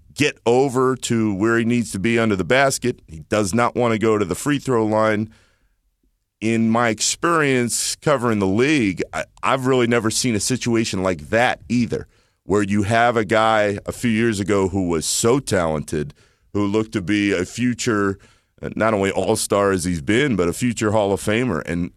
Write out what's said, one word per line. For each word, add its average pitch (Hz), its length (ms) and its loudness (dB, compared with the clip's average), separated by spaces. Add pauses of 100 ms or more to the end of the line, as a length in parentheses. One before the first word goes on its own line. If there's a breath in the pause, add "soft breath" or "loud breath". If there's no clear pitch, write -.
(120)
get - 320 -2
over 127 520 2
to 110 380 -2
where 113 220 2
he 117 80 2
needs 120 280 -2
to 101 60 -4
be 117 200 0
under 110 180 2
the 92 80 0
basket. 127 640 0
He 80 140 -16
does 104 340 -2
not 117 200 0
want 117 180 0
to 113 60 0
go 110 200 2
to 104 60 0
the 87 100 -4
free 143 240 -2
throw 123 260 0
line. 107 460 0 (1080 soft breath)
In 113 280 0
my 117 220 2
experience 135 1040 0
covering 117 440 0
the 98 60 2
league, 113 560 0 (100)
I, 80 120 -6 (180)
I've 127 240 0
really 127 200 2
never 117 240 2
seen 120 240 -2
a 101 60 0
situation 113 600 -2
like 80 280 -2
that 113 380 2
either, 117 400 -2 (360)
where 104 180 2
you 104 200 0
have 117 340 2
a 113 80 0
guy 107 640 2
a 87 60 -6
few - 180 -2
years 110 280 0
ago 98 300 0
who 92 200 -2
was 82 180 -2
so 120 320 2
talented, 78 760 -4 (400 soft breath)
who 101 140 -2
looked 110 260 -2
to 107 100 -4
be 101 300 0
a 90 120 0
future, 107 720 -2 (420 soft breath)
uh, 76 160 -8
not 110 180 2
only 98 160 2
all-star 101 600 0
as 90 140 0
he's 85 180 -2
been, 117 340 0
but 87 120 2
a 85 40 -2
future 110 400 -2
Hall 101 200 2
of 92 80 -2
Famer, 107 460 -2
and, 87 300 -4